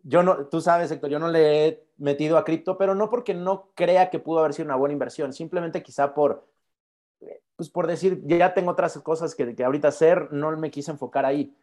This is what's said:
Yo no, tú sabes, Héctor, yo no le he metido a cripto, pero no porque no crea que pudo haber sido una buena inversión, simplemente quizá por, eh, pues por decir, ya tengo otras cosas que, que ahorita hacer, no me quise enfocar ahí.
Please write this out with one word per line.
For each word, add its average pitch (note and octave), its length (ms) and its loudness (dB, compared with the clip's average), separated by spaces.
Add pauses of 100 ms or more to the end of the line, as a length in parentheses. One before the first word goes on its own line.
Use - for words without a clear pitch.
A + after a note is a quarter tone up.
Yo D#3+ 160 4
no, F3 240 2
tú E3 140 -4
sabes, E3+ 280 2
Héctor, D3 200 -6
yo D3 100 -2
no E3 80 -2
le D3+ 400 4
he D#3 160 -4 (140)
metido D3 400 0
a D#3 80 2
cripto, E3 320 -2
pero G3 180 2
no G#3 140 0
porque A#3+ 240 -4
no F#3 420 -4
crea F3+ 340 4
que E3+ 100 -6
pudo D#3+ 200 -2
haber D3+ 140 2
sido D#3+ 140 -6
una C#3 100 -2
buena C#3+ 160 0
inversión, C3+ 400 -6
simplemente E3+ 500 -6
quizá C#3+ 300 -2
por, D3 340 0 (720)
eh, - 220 -20 (160)
pues E3+ 120 -12
por - 180 -4
decir, F3 360 -2
ya F3 300 4
tengo F3+ 180 0
otras E3+ 280 -2
cosas D#3+ 360 -4
que, A#2+ 180 -4
que B2 120 -2
ahorita C#3+ 240 2
hacer, D#3+ 420 4
no D3+ 240 -4
me D#3 160 -6
quise C#3+ 200 -10
enfocar C3+ 340 -4
ahí. C#3 380 -2